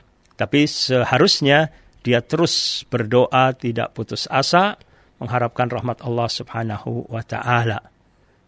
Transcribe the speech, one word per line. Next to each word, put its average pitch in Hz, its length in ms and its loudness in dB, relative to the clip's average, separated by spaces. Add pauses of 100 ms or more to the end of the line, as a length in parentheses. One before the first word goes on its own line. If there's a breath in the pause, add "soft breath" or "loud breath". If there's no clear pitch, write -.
(400)
Tapi 143 240 2
seharusnya 143 1040 2 (320 soft breath)
dia 120 240 0
terus - 640 -2
berdoa, 123 640 2
tidak 117 400 -4
putus - 400 -8
asa, 180 480 2 (400 soft breath)
mengharapkan 120 480 -2
rahmat 120 320 -6
Allah 120 320 -4
Subhanahu 117 800 -8
wa 113 80 -6
taala. 117 720 -2 (560)